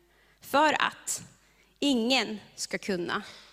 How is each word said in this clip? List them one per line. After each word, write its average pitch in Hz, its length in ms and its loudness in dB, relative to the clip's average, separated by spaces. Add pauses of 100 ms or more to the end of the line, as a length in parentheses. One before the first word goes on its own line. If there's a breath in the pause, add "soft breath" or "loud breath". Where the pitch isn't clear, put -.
(420 soft breath)
för 294 400 2
att - 400 -4 (580 soft breath)
ingen 240 600 2 (160)
ska - 220 -6
kunna 180 460 -2 (300 loud breath)